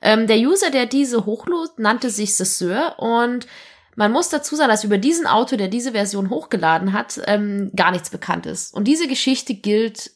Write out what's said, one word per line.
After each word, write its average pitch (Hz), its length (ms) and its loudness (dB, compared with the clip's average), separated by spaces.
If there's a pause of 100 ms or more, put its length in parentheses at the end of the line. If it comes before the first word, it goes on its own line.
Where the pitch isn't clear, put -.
Ähm, 220 260 4
der 220 120 6
User, 339 320 2
der 254 160 2
diese 247 400 0
hochlud, 330 520 -4
nannte 226 320 0
sich 202 260 -2
The 185 100 -2
Sir 190 500 -2
und 233 500 0 (500)
man 208 160 2
muss 320 180 0
dazu 302 260 -4
sagen, 294 140 4
dass 269 120 2
über 202 160 2
diesen 320 280 2
Autor, 247 320 2
der 190 100 -2
diese 240 240 -4
Version 202 380 -2
hochgeladen 180 640 0
hat, - 320 -6
ähm, 202 500 -2
gar 175 140 4
nichts 175 200 -4
bekannt 170 360 -6
ist. - 280 -10
Und 202 140 -2
diese 320 180 4
Geschichte 262 480 -2
gilt 214 600 -2